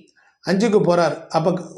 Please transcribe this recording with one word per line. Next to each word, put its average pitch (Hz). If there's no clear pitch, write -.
அஞ்சுக்கு 196
போறார். 170
அப்ப 165